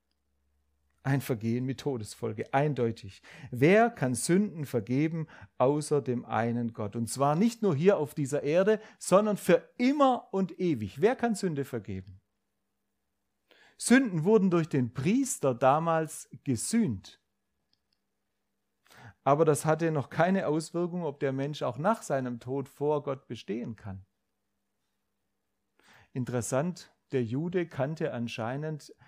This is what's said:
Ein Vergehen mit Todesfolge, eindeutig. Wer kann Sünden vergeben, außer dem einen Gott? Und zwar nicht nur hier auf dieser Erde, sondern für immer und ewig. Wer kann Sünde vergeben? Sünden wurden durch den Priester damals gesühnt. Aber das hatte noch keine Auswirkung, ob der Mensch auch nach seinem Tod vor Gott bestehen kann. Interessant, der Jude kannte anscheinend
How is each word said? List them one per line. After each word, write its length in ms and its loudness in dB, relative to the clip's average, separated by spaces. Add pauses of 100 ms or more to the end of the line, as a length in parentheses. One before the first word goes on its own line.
(1040)
Ein 160 0
Vergehen 460 -2
mit 160 -6
Todesfolge, 720 -6
eindeutig. 680 -2 (300)
Wer 380 6
kann 260 -2
Sünden 500 0
vergeben, 600 -2 (300)
außer 440 2
dem 220 -2
einen 480 -2
Gott? 240 -8
Und 140 -4
zwar 260 2
nicht 280 0
nur 120 2
hier 220 4
auf 160 -4
dieser 300 -4
Erde, 360 2 (180)
sondern 380 2
für 420 2
immer 540 2
und 260 -2
ewig. 440 -2
Wer 160 4
kann 180 0
Sünde 300 -4
vergeben? 560 -10 (1600)
Sünden 460 4
wurden 260 6
durch 200 2
den 240 0
Priester 600 0
damals 760 0 (160)
gesühnt. 760 -2 (2000)
Aber 180 4
das 220 2
hatte 260 2
noch 180 -4
keine 380 0
Auswirkung, 560 -4
ob 160 -6
der 140 -2
Mensch 280 -6
auch 160 -4
nach 260 -2
seinem 360 -4
Tod 300 -6
vor 340 -2
Gott 240 -8
bestehen 480 -8
kann. 300 -14 (2000)
Interessant, 800 -4 (160)
der 140 0
Jude 420 -4
kannte 460 -6
anscheinend 840 -8 (120)